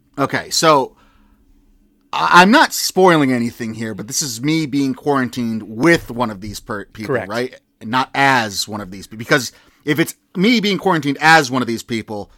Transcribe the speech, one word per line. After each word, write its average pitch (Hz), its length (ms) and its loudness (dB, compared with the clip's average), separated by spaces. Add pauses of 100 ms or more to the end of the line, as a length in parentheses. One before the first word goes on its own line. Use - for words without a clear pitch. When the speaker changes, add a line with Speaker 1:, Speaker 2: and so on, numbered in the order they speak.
(180)
Speaker 1:
Okay, 135 320 -2
so 147 460 2 (1160)
I, 165 300 6
I'm 185 100 6
not - 200 4
spoiling 165 600 4
anything 117 420 -4
here, 113 200 -8
but 104 120 -12
this 135 160 -4
is 120 180 -8
me 156 260 0
being 135 280 -2
quarantined 120 720 -2
with 127 460 0
one 120 200 -4
of 101 100 -12
these 101 200 -12
per-, 101 260 -10
people, 110 300 -8
Speaker 2:
Correct. 101 120 -6
Speaker 1:
right? 117 320 -8 (220)
Not 123 320 -4
as 123 520 0
one 104 140 -10
of 98 100 -12
these 95 160 -16
pe-, 110 100 -20
because 120 360 -2 (320)
if 147 160 0
it's - 160 -2 (200)
me 226 240 2
being 196 180 -2
quarantined 151 420 -2
as 156 280 6
one 127 140 -2
of 113 60 -6
these 117 160 -6
people, 107 540 -8